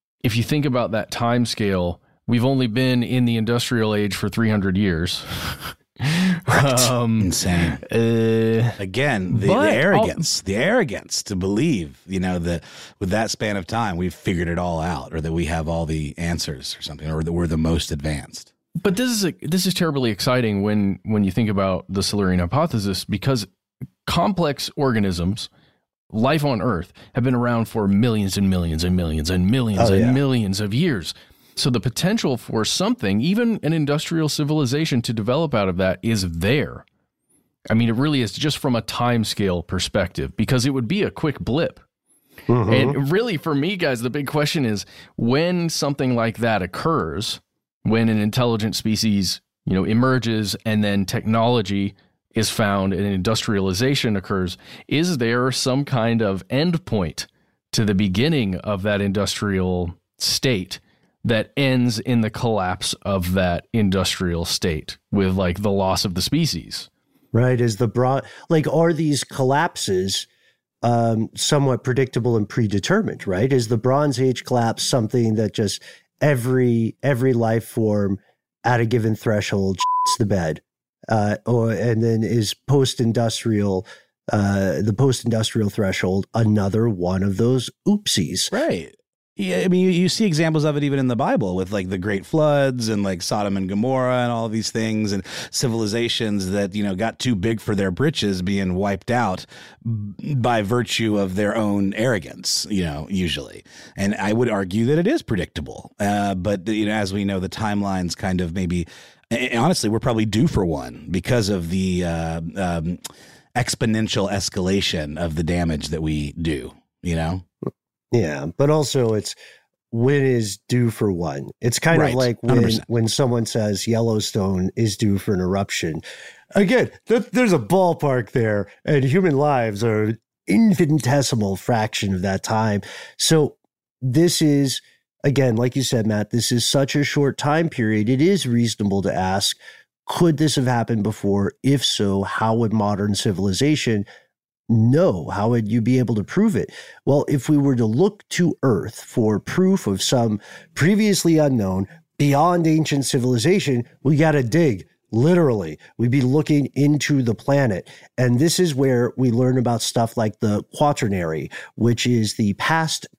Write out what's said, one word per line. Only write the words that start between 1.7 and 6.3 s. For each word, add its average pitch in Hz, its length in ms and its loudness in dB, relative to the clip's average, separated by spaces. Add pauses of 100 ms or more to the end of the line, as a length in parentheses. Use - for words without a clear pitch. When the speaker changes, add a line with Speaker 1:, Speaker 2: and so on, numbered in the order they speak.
Speaker 1:
we've 120 160 2
only 131 240 2
been 123 340 2
in 123 220 0
the 117 120 2
industrial 110 600 0
age 104 180 0
for 104 140 -4
three 113 200 0
hundred 98 280 2
years. 87 520 0
<laughs> - 60 -8 (1120)